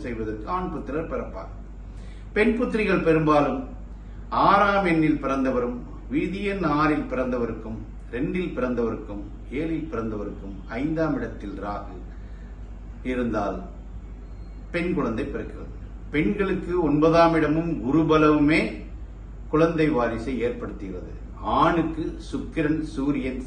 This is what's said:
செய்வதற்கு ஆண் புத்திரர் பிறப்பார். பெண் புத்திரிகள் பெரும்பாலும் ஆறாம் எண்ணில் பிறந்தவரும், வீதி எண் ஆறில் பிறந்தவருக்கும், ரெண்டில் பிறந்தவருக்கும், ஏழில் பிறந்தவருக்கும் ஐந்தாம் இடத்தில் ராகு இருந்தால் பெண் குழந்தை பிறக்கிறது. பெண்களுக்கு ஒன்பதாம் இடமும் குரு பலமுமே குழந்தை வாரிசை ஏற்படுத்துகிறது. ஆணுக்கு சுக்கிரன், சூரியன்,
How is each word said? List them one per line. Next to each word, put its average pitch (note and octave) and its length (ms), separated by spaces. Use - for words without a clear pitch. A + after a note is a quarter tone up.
செய்வதற்கு A2 500
ஆண் F3 180
புத்திரர் D3 380
பிறப்பார். - 400
பெண் A3+ 220
புத்திரிகள் G#3 500
பெரும்பாலும் D3+ 520
ஆறாம் G3 460
எண்ணில் D3+ 320
பிறந்தவரும், B2+ 520
வீதி F#3 280
எண் F#3 120
ஆறில் D3 320
பிறந்தவருக்கும், A#2 640
ரெண்டில் D#3+ 420
பிறந்தவருக்கும், A#2 640
ஏழில் E3 300
பிறந்தவருக்கும் G#2 640
ஐந்தாம் D#3 380
இடத்தில் - 360
ராகு F#2 340
இருந்தால் G#2+ 460
பெண் F3 240
குழந்தை B2+ 360
பிறக்கிறது. - 380
பெண்களுக்கு F#3 580
ஒன்பதாம் D#3+ 500
இடமும் D#3+ 320
குரு D3 260
பலமுமே D3+ 500
குழந்தை D#3+ 340
வாரிசை A#2 380
ஏற்படுத்துகிறது. F#2+ 640
ஆணுக்கு E3 460
சுக்கிரன், D3+ 500
சூரியன், C3 520